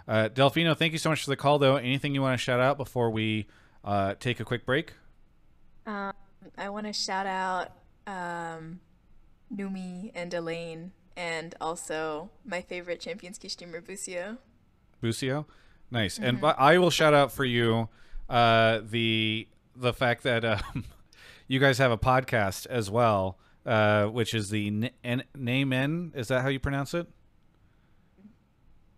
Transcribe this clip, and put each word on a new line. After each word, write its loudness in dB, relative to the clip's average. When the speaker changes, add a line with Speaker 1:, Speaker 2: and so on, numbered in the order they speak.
Speaker 1:
Uh, 2
Delfino, 4
thank 0
you -4
so 0
much -2
for -10
the 0
call, 2
though. 6
Anything -2
you 0
wanna 0
shout 0
out 2
before 0
we, 0
uh, 0
take -4
a -8
quick -6
break? -2
Speaker 2:
Um, -8
I -8
wanna -8
shout -4
out, -4
um, -10
Numi -10
and -8
Elaine, -8
and -8
also -6
my -6
favorite -8
Champions -12
Queue -14
streamer, -12
Busio. -10
Speaker 1:
Busio? -2
Nice. -2
And 0
Speaker 2:
Mm-hmm. 2
Speaker 1:
bu-, 4
I 8
will 6
shout 4
out 6
for -4
you, 2
uh, 6
the, 0
the 0
fact 0
that, 0
um, -2
<laughs> -20
you 2
guys 6
have 4
a 2
podcast 2
as -2
well, 2
uh, 4
which -2
is -2
the -2
N-, -2
N-, -2
Naamen. -2
Is -6
that 2
how -2
you -2
pronounce -4
it? -4